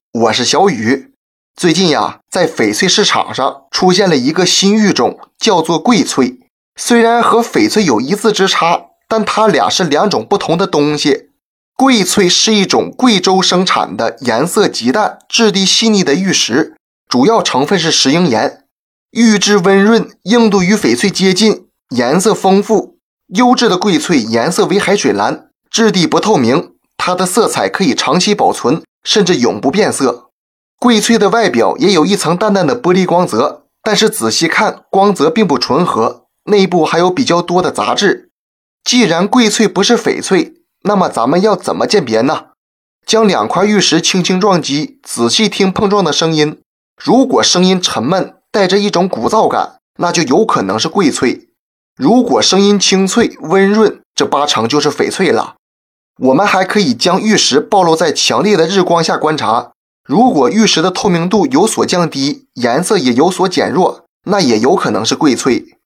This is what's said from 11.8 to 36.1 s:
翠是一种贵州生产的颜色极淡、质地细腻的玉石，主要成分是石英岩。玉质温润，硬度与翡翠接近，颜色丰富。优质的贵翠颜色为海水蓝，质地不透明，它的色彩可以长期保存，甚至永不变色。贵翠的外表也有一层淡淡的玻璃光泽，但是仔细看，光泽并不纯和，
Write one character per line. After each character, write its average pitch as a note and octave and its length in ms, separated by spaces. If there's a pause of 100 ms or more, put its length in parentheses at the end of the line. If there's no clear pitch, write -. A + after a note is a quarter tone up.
翠 F3+ 240
是 A3 260
一 G3+ 120
种 G2 260
贵 A#3+ 260
州 F#3 240
生 F#3 240
产 - 300
的 A#2 240
颜 A#2+ 260
色 F#3 220
极 - 240
淡、 - 280 (100)
质 A3 200
地 F#3+ 160
细 A3+ 220
腻 G3+ 160
的 C#3+ 120
玉 F#3 180
石， - 420 (320)
主 B2+ 180
要 A3 160
成 C3+ 240
分 F#3+ 140
是 D#3+ 100
石 C3+ 220
英 F3 160
岩。 A#2 380 (460)
玉 A3 280
质 G3+ 200
温 G3 220
润， G#3+ 280 (140)
硬 A3+ 260
度 G3 120
与 F#3 140
翡 F3+ 220
翠 G3+ 120
接 F#3+ 240
近， G#3 340 (240)
颜 B2 280
色 G3 140
丰 G3 280
富。 G3+ 360 (300)
优 B3 280
质 A#3+ 140
的 F3+ 80
贵 F3+ 200
翠 D#3 220
颜 A#2 320
色 F#3+ 140
为 F3+ 120
海 G3+ 200
水 A2+ 160
蓝， A2 340 (240)
质 G#3+ 220
地 F3 120
不 D#3 140
透 G#3 160
明， C3+ 360 (260)
它 F3+ 180
的 F#3 100
色 F#3 240
彩 G#2 180
可 F#3+ 160
以 C3 100
长 C#3+ 260
期 G3+ 160
保 F#2+ 180
存， C3+ 280 (220)
甚 G3 220
至 E3+ 120
永 G#2+ 220
不 A#2 120
变 F#3+ 200
色。 - 380 (500)
贵 A#3 220
翠 A#3 160
的 G3 120
外 A3 200
表 G#2+ 280
也 F3+ 140
有 D#3+ 140
一 G3 100
层 F3 220
淡 G#3 160
淡 F#3 120
的 B2+ 140
玻 F3+ 140
璃 F#3 120
光 F3 220
泽， - 380 (160)
但 G#3 140
是 G#3+ 140
仔 A3 220
细 E3 160
看， - 420
光 G3 240
泽 D#3+ 160
并 G#3+ 160
不 C#3 120
纯 D3 280
和， - 420 (180)